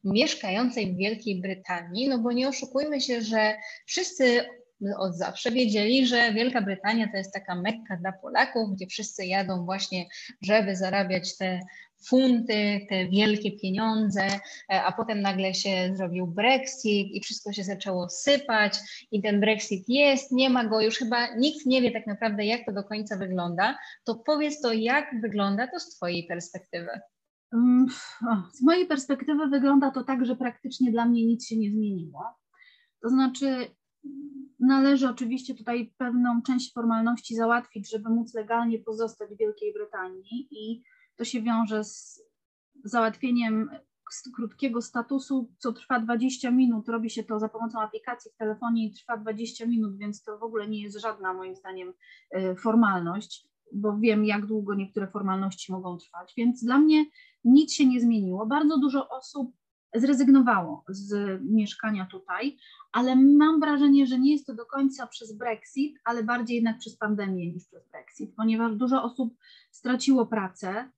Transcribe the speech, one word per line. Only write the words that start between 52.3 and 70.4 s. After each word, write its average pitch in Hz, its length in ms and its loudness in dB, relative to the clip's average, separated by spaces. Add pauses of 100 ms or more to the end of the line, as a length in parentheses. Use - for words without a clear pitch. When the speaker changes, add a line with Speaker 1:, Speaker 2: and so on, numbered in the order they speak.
Speaker 2:
e, 185 260 -2
formalność, 202 920 0 (240)
bo 208 260 -2
wiem, 214 260 2
jak 208 220 0
długo 208 280 -4
niektóre 196 340 -6
formalności 190 640 -4
mogą 185 240 -8
trwać, - 400 -20
więc 240 280 0
dla 247 140 4
mnie 311 260 6 (400)
nic 285 280 8
się 285 140 4
nie 254 140 4
zmieniło. 214 460 2
Bardzo 294 320 4
dużo 269 300 2
osób 262 440 -8 (420)
zrezygnowało 240 960 4
z 202 540 -6
mieszkania 208 640 -2
tutaj, 190 500 -8 (360)
ale 254 240 2
mam 294 440 8
wrażenie, 285 460 6
że 254 120 0
nie 269 140 6
jest 294 140 0
to 247 80 -12
do 233 120 -12
końca 269 400 -2
przez 220 300 -16
Brexit, 247 680 -6
ale 233 180 -2
bardziej 240 340 -2
jednak 226 220 0
przez - 180 -16
pandemię 190 560 -2
niż 175 120 -12
przez - 240 -20
Brexit, - 480 -16
ponieważ 226 400 0
dużo 254 260 2
osób 247 320 -4 (360)
straciło 247 560 2
pracę 208 720 -6